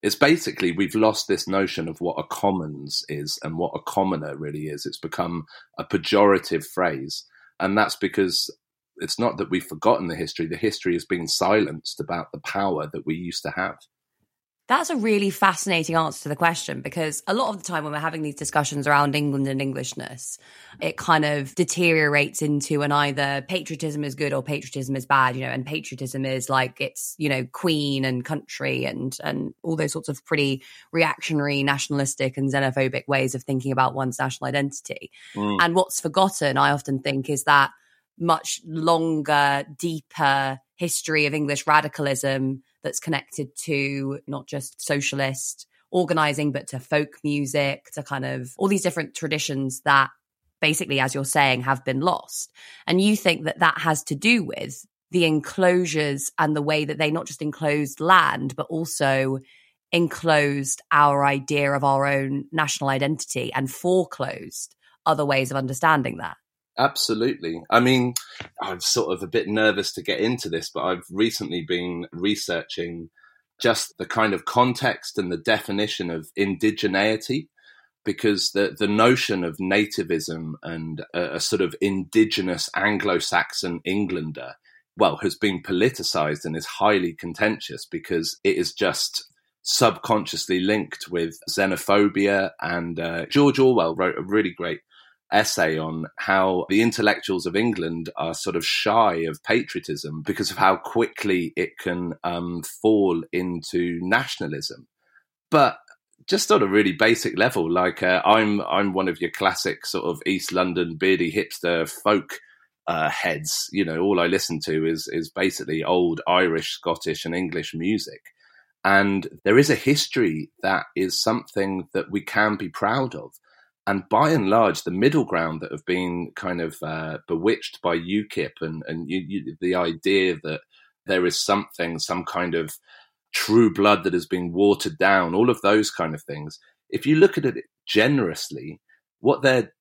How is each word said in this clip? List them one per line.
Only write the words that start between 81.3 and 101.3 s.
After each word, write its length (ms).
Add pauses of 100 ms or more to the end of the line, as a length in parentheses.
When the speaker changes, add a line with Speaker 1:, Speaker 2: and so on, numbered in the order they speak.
Speaker 1:
a 40
sort 220
of 180
indigenous 960
Anglo-Saxon 1080
Englander, 720 (420)
well, 200
has 180
been 260
politicized 800
and 140
is 80
highly 480
contentious 720
because 580
it 120
is 180
just 520 (360)
subconsciously 960
linked 480
with 300 (100)
xenophobia. 1000 (120)
And, 380
uh, 280
George 320
Orwell 360
wrote 220
a 60
really 340
great 220 (520)
essay 480
on 260 (140)
how 500
the 100
intellectuals 680
of 80
England 520 (100)
are 180
sort 200
of 80
shy 520
of 280
patriotism 800
because 280
of 60
how 180
quickly 800